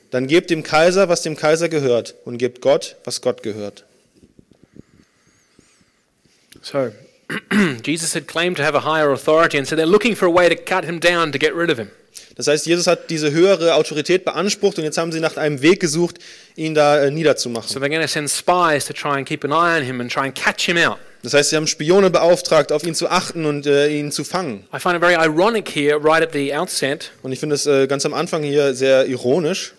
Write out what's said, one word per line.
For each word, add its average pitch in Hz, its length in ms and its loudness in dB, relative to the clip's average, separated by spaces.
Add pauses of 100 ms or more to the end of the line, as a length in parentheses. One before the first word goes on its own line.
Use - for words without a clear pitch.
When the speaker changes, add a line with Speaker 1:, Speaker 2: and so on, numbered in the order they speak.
Speaker 1:
dann 127 160 -2
gebt 170 240 0
dem 160 140 -4
Kaiser, 175 460 2
was 170 120 0
dem 156 140 -6
Kaiser 160 340 0
gehört, 131 460 0 (100)
und 120 140 -10
gebt 123 220 -4
Gott, 147 420 0
was - 180 -8
Gott - 220 -4
gehört.“ 104 400 -10 (2750)
Speaker 2:
So, 131 280 -4 (380)
<clears throat> 165 560 -2
Jesus 165 300 -4
had 151 120 -8
claimed 175 300 -2
to 143 60 -2
have 147 120 2
a 120 80 0
higher 151 280 2
authority, 156 480 2
and 131 80 -4
so 156 80 -4
they're 160 100 0
looking 208 300 4
for 185 120 2
a 170 60 4
way 175 160 6
to 165 60 4
cut 185 300 -2
him 170 140 -8
down 165 320 2
to 135 60 -2
get 151 160 0
rid 170 160 0
of 135 80 0
him. 104 120 -10 (460)
Speaker 1:
Das 127 120 -4
heißt, 151 180 2
Jesus 170 220 0
hat 170 240 0
diese 151 200 0
höhere 165 440 4
Autorität 156 500 0
beansprucht 190 540 -2
und 156 60 -4
jetzt 151 120 -4
haben 170 140 -2
sie 160 80 -6
nach 156 180 -2
einem 147 240 -2
Weg 180 180 4
gesucht, 170 380 -2 (380)
ihn 156 180 -6
da, 147 300 4
äh, 139 80 2
niederzumachen. 127 580 -2
Speaker 2:
So 139 100 -8
they're 139 100 -2
gonna 156 180 -2
send 147 240 -4
spies 170 540 0
to 143 80 -10
try 143 240 -4
and 131 100 -6
keep 151 180 -6
an 139 60 -6
eye 165 280 2
on 139 40 -2
him 127 180 -6
and 120 100 -8
try 139 120 -2
and 135 100 -6
catch - 320 -4
him 175 120 0
out. 135 200 0 (240)
Speaker 1:
Das 120 140 -4
heißt, 147 160 2
sie 156 40 0
haben 156 120 -2
Spione 180 420 2
beauftragt, 165 600 2
auf 151 140 0
ihn 165 100 -4
zu 170 120 -2
achten 170 380 -2
und, 147 220 -2
äh, 143 200 4
ihn 147 240 -4
zu 151 120 -6
fangen. 143 420 -6 (100)
Speaker 2:
I 135 40 -10
find 180 160 -2
it 165 60 -4
very 175 120 4
ironic 170 560 2
here, 147 340 0
right 160 200 4
at 151 100 -2
the 139 220 -4
outset, 151 560 -4 (100)
Speaker 1:
Und 131 120 -8
ich 127 60 -8
finde 151 140 -2
es, 139 140 -2
äh, 135 180 4
ganz 139 180 -2
am 147 120 -4
Anfang 165 260 -4
hier 143 320 0
sehr 131 320 2
ironisch, 143 720 -2